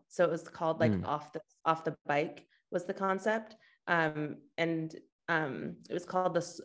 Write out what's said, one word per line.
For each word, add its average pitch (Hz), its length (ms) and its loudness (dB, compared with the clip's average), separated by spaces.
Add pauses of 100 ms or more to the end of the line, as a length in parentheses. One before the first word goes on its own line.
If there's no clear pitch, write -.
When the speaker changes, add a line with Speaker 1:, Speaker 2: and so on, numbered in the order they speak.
Speaker 1:
So - 160 2
it 156 40 4
was 165 180 -2
called, 160 340 0
like, 113 100 6
Speaker 2:
Mm. 87 160 0
Speaker 1:
Off 147 240 -4
the, 160 100 -8 (240)
Off 160 200 2
the 156 100 0 (100)
Bike 147 400 0 (240)
was 175 160 -2
the 196 80 -4
concept. 202 600 0 (320)
Um, 151 480 0 (220)
and, 160 360 0 (360)
um, 151 480 -2 (120)
it - 40 -4
was 180 100 -4
called 185 300 0
the, 165 320 -2